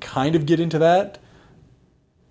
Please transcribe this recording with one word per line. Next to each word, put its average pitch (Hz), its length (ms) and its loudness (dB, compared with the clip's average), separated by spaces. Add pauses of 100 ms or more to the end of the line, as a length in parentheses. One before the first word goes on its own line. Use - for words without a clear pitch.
kind 143 340 -2
of 156 120 0
get 160 140 2
into 160 180 -2
that. 175 400 2 (1120)